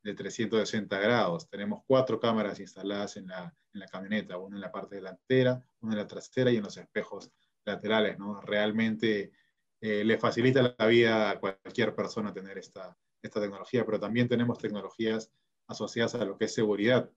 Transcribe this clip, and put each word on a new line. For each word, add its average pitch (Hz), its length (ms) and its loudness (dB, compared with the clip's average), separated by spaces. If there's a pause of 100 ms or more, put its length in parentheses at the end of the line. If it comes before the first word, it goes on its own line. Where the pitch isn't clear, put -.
de 101 100 -8
trescientos 104 460 -2
sesenta 98 400 -2
grados. 101 500 2
Tenemos 101 360 -6
cuatro 127 340 2
cámaras 110 420 0
instaladas 101 560 -6
en 95 100 -14
la, 90 260 -12 (200)
en 104 60 -12
la 92 80 -14
camioneta, 92 500 -6
una 98 180 -12
en 101 60 -10
la 90 100 -10
parte 98 240 -12
delantera, 127 680 0 (200)
una 110 120 -4
en 104 40 0
la 101 100 -4
trasera - 420 -2
y 120 60 4
en 104 80 -2
los 90 140 -12
espejos 92 520 -8 (360)
laterales, 101 520 0
¿no? 101 220 -8
Realmente, 107 920 0 (480)
eh, 104 240 -2
le 110 120 4
facilita 123 600 4
la 113 80 2
vida 113 440 6
a 98 120 -2
cualquier 104 520 -2
persona 104 380 -4
tener 95 260 -12
esta, 92 380 -16 (260)
esta 107 200 -4
tecnología, 101 440 -2
pero 107 140 0
también 120 300 0
tenemos 120 300 2
tecnologías 110 720 -2 (380)
asociadas 117 480 -2
a 113 80 0
lo 98 140 -4
que 110 80 0
es - 80 -6
seguridad. 110 640 2